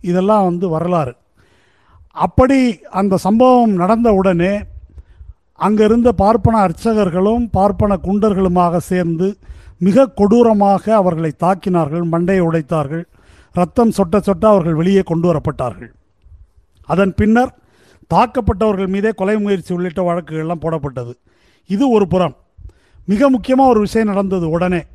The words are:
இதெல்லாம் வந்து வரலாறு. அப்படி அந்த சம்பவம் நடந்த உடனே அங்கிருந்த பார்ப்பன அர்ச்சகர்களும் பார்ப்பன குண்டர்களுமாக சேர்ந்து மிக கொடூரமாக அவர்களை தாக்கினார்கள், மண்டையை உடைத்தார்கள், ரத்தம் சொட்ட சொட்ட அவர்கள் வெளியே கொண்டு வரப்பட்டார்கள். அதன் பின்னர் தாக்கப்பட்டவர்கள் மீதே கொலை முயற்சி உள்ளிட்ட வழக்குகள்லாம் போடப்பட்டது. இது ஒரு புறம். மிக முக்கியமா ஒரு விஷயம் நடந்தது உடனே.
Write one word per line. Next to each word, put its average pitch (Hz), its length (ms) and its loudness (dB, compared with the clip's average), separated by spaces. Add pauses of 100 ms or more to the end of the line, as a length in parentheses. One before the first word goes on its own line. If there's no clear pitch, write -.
இதெல்லாம் 196 420 0
வந்து 175 260 -2
வரலாறு. 160 460 -2 (960)
அப்படி 247 680 0
அந்த 190 360 -2
சம்பவம் 233 540 2
நடந்த 214 420 2
உடனே 190 500 0 (920)
அங்கிருந்த 214 580 2
பார்ப்பன 208 560 2
அர்ச்சகர்களும் 214 840 -2
பார்ப்பன 202 520 0
குண்டர்களுமாக 180 760 0
சேர்ந்து 180 600 -4 (420)
மிக 208 300 4
கொடூரமாக 208 840 2
அவர்களை 165 440 0
தாக்கினார்கள், 170 640 -2
மண்டையை 175 380 0
உடைத்தார்கள், 160 640 -4 (500)
ரத்தம் 202 380 0
சொட்ட 196 280 0
சொட்ட 190 260 -2
அவர்கள் 180 280 4
வெளியே 185 280 2
கொண்டு 170 320 0
வரப்பட்டார்கள். 127 580 -6 (960)
அதன் 190 280 0
பின்னர் 226 420 2 (580)
தாக்கப்பட்டவர்கள் 208 720 0
மீதே 202 240 -2
கொலை 214 280 -2
முயற்சி 202 340 -4
உள்ளிட்ட 175 400 -4
வழக்குகள்லாம் 160 480 -8
போடப்பட்டது. 135 520 -8 (520)
இது 220 240 0
ஒரு 208 180 2
புறம். 165 280 -2 (680)
மிக 233 260 2
முக்கியமா 262 360 2
ஒரு 233 120 4
விஷயம் 214 280 -2
நடந்தது 190 420 -2
உடனே. 175 340 -2 (120)